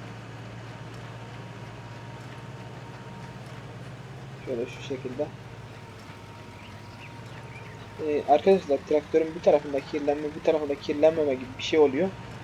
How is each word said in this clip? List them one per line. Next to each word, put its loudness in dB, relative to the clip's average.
Şöyle -2
şu -10
şekilde. -4
Ee, 4
arkadaşlar 8
traktörün 4
bir -6
tarafında 6
kirlenme, 0
bir -10
tarafında 4
kirlenmeme 4
gibi -6
bir -6
şey 4
oluyor. 8